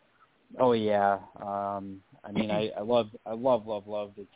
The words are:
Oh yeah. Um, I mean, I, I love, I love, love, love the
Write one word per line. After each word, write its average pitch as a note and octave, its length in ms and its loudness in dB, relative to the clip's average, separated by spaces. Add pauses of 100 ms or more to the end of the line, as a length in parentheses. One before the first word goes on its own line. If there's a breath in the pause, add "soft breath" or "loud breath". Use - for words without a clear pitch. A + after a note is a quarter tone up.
(600)
Oh B2+ 120 6
yeah. G#2 460 4 (220)
Um, G2+ 640 -4 (220)
I G#2 60 -14
mean, G#2+ 200 -2
I, G#2+ 260 0
I G2+ 60 -4
love, A2+ 260 2 (180)
I A2 60 -6
love, A#2 340 2
love, G#2 200 -6
love G#2 300 -6
the G2+ 200 -14